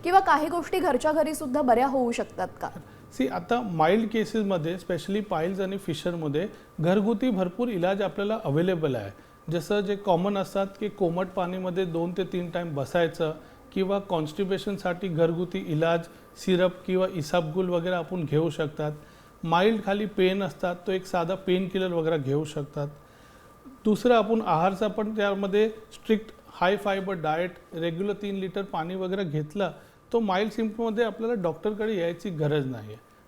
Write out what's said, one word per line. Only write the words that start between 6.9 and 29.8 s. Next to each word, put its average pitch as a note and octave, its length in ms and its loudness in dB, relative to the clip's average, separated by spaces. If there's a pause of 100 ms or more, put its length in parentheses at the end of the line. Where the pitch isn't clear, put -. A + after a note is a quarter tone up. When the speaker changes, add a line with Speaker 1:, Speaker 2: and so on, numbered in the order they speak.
Speaker 2:
भरपूर F#3 380 0
इलाज G3 340 0
आपल्याला G3+ 420 -2
अव्हेलेबल D#3 520 2
आहे. G2 340 -10 (220)
जसं F3 280 0
जे G3+ 160 -2
कॉमन G3 420 2
असतात G3 300 -2 (120)
की G#3 100 -4
कोमट F3+ 380 -2
पाणीमध्ये F#3 580 -2
दोन E3+ 260 -2
ते F#3 120 -4
तीन F3 260 -4
टाइम E3+ 260 -4
बसायचं D#3+ 580 0 (400)
किंवा G3 260 0
कॉन्स्टिपेशनसाठी F#3 1080 -2
घरगुती E3+ 600 0
इलाज, E3 320 2 (380)
सिरप F3+ 340 2 (140)
किंवा F#3 280 2
इसाबगुल F3 560 0
वगैरे F3 260 0
आपण E3+ 300 -4
घेऊ D#3 240 2
शकतात. D3+ 420 -4 (520)
माइल्ड F#3+ 420 4
खाली G#3 200 0
पेन F#3+ 380 2
असतात, F3+ 320 -4 (120)
तो G3+ 40 -2
एक F#3 140 -2
साधा F3 300 0
पेन F#3 320 0
किलर F#3 260 0
वगैरे E3 240 2
घेऊ C#3 260 0
शकतात. C#3+ 440 -6 (960)
दुसरं A#3 300 6
आपण A3 300 4
आहारचा F#3 420 2
पण G#3+ 280 -4
त्यामध्ये G3+ 540 2
स्ट्रिक्ट - 560 -2 (220)
हाय F#3+ 300 2
फायबर G3 360 -2
डाएट, E3 380 -2 (220)
रेग्युलर E3+ 400 -2
तीन G3+ 220 -6
लिटर F#3+ 260 -4
पाणी F3 340 -6
वगैरे F#3+ 280 -2
घेतलं, D3+ 480 -2 (420)